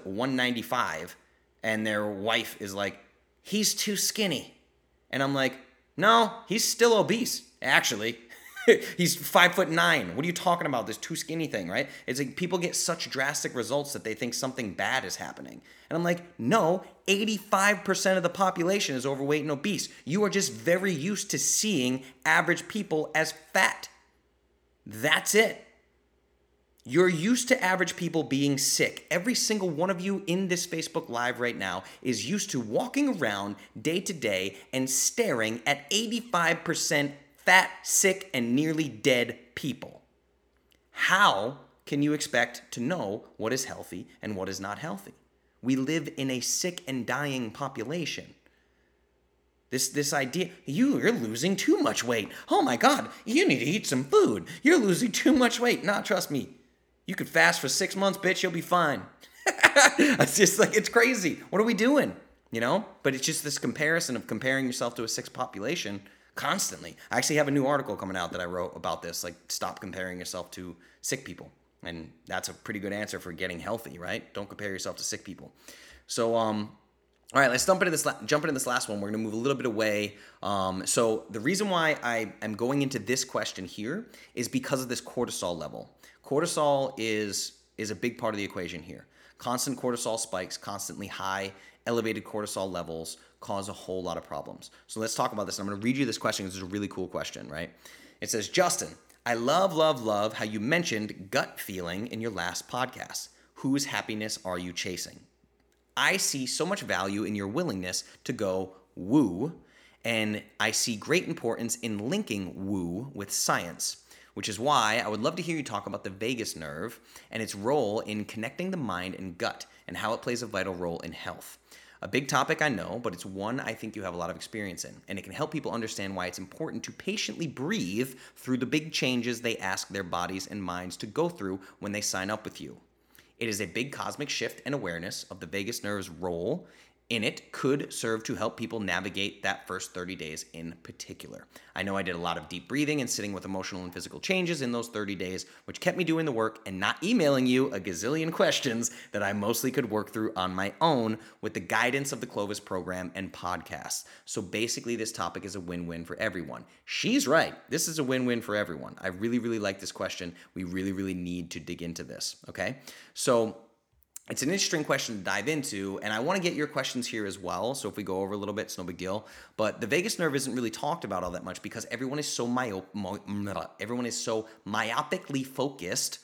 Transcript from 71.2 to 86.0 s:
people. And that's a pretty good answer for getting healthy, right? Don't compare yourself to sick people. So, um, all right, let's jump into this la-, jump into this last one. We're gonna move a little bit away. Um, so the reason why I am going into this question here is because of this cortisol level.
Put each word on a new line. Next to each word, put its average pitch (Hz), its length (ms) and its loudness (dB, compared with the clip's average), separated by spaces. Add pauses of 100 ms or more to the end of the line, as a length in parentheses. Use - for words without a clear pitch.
people. - 260 -14 (320)
And 82 300 -10 (140)
that's 92 240 -4
a 90 40 -12
pretty 107 240 -8
good 98 140 -4
answer 101 260 -4
for 87 140 -12
getting 90 260 -6
healthy, 85 400 -6
right? 95 360 -8
Don't 98 140 -8
compare 104 220 -8
yourself 92 260 -6
to - 60 -12
sick - 220 -6
people. - 300 -16 (540)
So, 117 280 2
um, 107 400 0 (560)
all 131 80 6
right, 135 100 8
let's 123 140 2
jump 185 160 6
into 185 100 4
this 151 140 2
la-, 139 220 -2
jump 151 180 2
into 156 100 0
this 131 120 -2
last 127 220 0
one. 104 120 -4
We're 101 80 -4
gonna 110 140 -2
move 107 100 -4
a 107 40 -2
little 131 200 2
bit 120 100 -2
away. 104 500 2 (260)
Um, 95 440 0
so 113 440 4
the 110 100 -6
reason 190 300 2
why 160 320 4
I 113 300 0 (100)
am 107 120 -4
going 131 280 2
into 135 160 0
this 117 260 0
question - 400 -4
here 143 460 -8 (240)
is 120 120 -2
because 135 360 -2
of 120 80 -6
this 117 100 -4
cortisol 101 560 -4
level. 71 340 -10 (340)